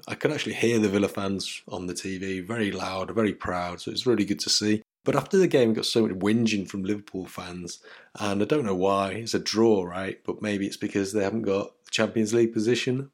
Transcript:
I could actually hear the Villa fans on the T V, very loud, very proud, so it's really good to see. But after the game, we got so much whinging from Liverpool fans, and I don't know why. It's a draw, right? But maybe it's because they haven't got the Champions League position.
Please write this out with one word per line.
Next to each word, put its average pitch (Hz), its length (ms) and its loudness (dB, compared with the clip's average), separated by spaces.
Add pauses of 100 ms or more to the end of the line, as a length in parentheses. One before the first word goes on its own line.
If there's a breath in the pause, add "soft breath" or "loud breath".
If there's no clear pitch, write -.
I - 80 -8
could 143 160 0
actually 120 220 -4
hear 117 260 2
the 107 100 4
Villa 98 200 2
fans 98 580 -6
on 90 180 -8
the 90 80 -6
T 95 240 -8
V, 95 220 -4
very 104 320 -2
loud, 92 400 -6
very 101 220 2
proud, 87 460 -6
so - 120 -10
it's - 160 -4
really 107 180 4
good 98 140 -2
to - 100 -4
see. 104 320 2 (240)
But 135 120 2
after 190 200 0
the 180 100 6
game, 131 220 6
we 110 60 2
got - 100 -2
so 113 220 4
much 95 100 -4
whinging 107 500 2
from 98 160 -6
Liverpool 98 440 -6
fans, 90 520 -12 (400 loud breath)
and 101 220 0
I 104 40 0
don't 147 200 2
know 101 80 0
why. 98 380 2
It's 110 240 -6
a 95 40 2
draw, 107 440 4
right? 92 400 -6
But - 180 -6
maybe 101 240 -2
it's 98 120 -6
because 98 340 -2
they 104 120 2
haven't 104 180 -2
got 98 320 -2 (100)
the - 80 -20
Champions 107 420 0
League 117 200 4
position. 123 600 0